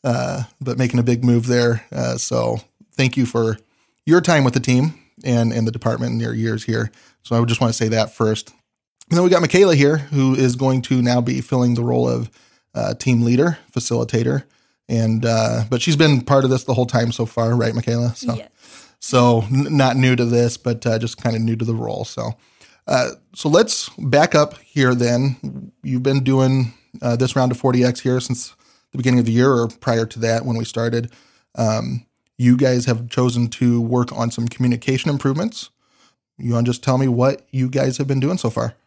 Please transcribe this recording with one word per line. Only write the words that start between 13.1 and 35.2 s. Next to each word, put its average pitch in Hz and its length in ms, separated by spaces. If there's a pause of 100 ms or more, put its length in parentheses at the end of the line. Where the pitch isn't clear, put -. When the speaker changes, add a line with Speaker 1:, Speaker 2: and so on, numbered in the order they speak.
Speaker 1:
leader, 127 380 (120)
facilitator. 120 720 (460)
And, 113 360
uh, 113 440
but 123 120
she's 160 140
been 147 260
part 139 220
of 131 60
this 127 160
the 127 80
whole 123 120
time 117 280
so 117 120
far, 117 300
right, 113 180
Michaela? 117 440
So, 117 180
Speaker 2:
Yes. 101 140 (500)
Speaker 1:
so 123 440
n-, 143 340
not 131 180
new 127 180
to 123 120
this, 120 320
but, 120 280
uh, 113 140
just - 240
kinda 113 160
new 113 160
to 117 80
the 113 100
role. 110 300
So, 117 300 (520)
uh, 123 260 (220)
so - 140
let's 190 500
back 147 380
up 147 220
here 127 360
then. 123 800 (120)
You've 127 200
been 135 180
doing, 131 520 (280)
uh, 120 140
this 127 180
round 127 200
of 120 40
forty 127 280
X 120 160
here 127 180
since - 340 (380)
the 135 60
beginning 123 240
of 110 40
the 113 60
year 127 220
or 117 160
prior 113 360
to 113 140
that 113 260
when 117 120
we 113 80
started. 117 440 (460)
Um, 117 500 (320)
you 123 200
guys 127 260
have 120 240
chosen 120 440
to 120 280
work 123 320
on 117 200
some 117 180
communication 127 600
improvements. 143 600 (680)